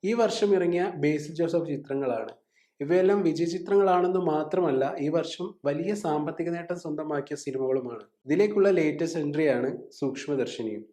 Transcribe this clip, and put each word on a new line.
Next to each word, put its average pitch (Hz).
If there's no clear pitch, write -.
ഈ 202
വർഷം 208
ഇറങ്ങിയ 175
ബേസിൽ 147
ജോസഫ് 160
ചിത്രങ്ങളാണ്. 131
ഇവയെല്ലാം 185
വിജയ 160
ചിത്രങ്ങളാണെന്ന് 185
മാത്രമല്ല, 151
ഈ -
വർഷം 170
വലിയ 160
സാമ്പത്തിക 156
നേട്ടം 170
സ്വന്തമാക്കിയ 151
സിനിമകളുമാണ്. 131
ഇതിലേക്കുള്ള 196
ലേറ്റസ്റ്റ് 156
എൻട്രിയാണ് 143
സൂക്ഷ്മദർശിനിയും. 120